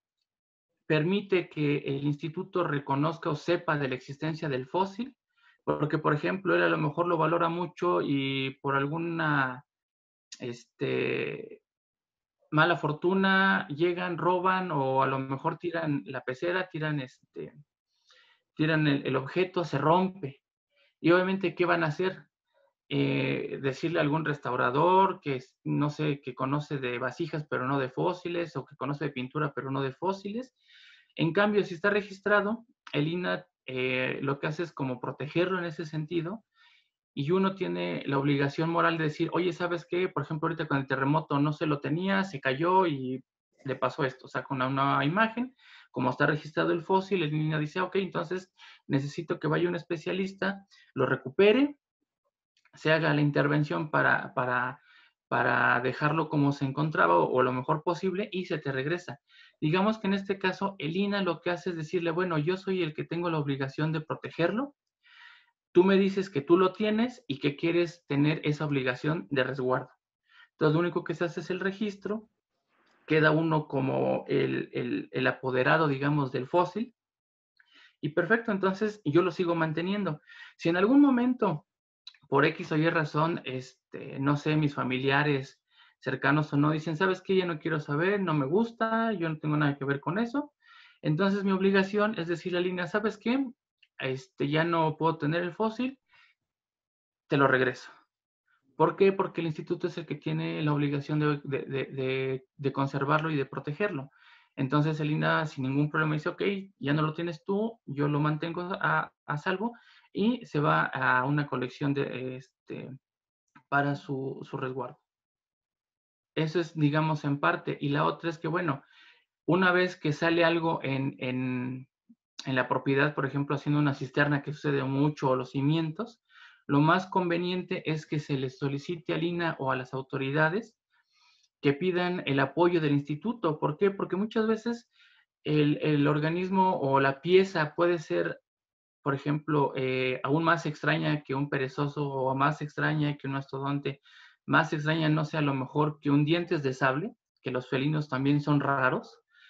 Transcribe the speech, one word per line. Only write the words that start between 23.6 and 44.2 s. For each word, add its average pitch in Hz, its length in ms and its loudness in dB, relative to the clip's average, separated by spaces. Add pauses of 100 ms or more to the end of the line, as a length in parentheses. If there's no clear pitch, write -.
decirle 156 380 -2
a - 40 4
algún 151 200 0
restaurador 147 1000 2
que 139 160 -4
es, - 260 -16
no 147 260 0
sé, 147 320 -2
que 127 140 -10
conoce 143 420 -4
de 123 220 -4
vasijas, 147 500 -4
pero 127 180 -2
no 139 120 0
de 127 100 -2
fósiles, 170 680 -4
o 131 100 -6
que - 100 -20
conoce 147 300 -6
de 143 60 -4
pintura, 139 420 -4
pero 135 180 -6
no 139 100 -2
de 135 100 -2
fósiles, 202 640 -6 (600)
en 156 180 0
cambio, 208 300 4
si 175 120 -8
está 180 140 0
registrado, 202 760 0 (280)
el 147 140 0
ina, 180 400 -4 (180)
eh, 127 560 -2
lo 143 180 -2
que 165 80 -4
hace 156 160 -4
es 160 100 -6
como 131 260 -4
protegerlo 170 600 -2
en 175 60 -4
ese 165 200 -8
sentido, 160 580 -4 (680)
y 143 180 -2
uno 190 240 4
tiene 175 520 -4
la 139 120 0
obligación 143 500 0
moral 165 280 2
de 160 80 0
decir, 156 280 -2
"Oye, 175 200 0
¿sabes 170 360 -4
qué? 180 200 0
Por 151 140 -4
ejemplo, 160 240 -4
ahorita 160 200 -4
con 143 120 2
el 135 80 -4
terremoto 143 520 0
no 147 140 2
se 160 140 -2
lo 143 140 0
tenía, 190 420 0
se 147 180 -8
cayó 170 460 2
y 131 360 -4 (420)
le 135 100 -4
pasó 131 300 -2
esto", - 220 -8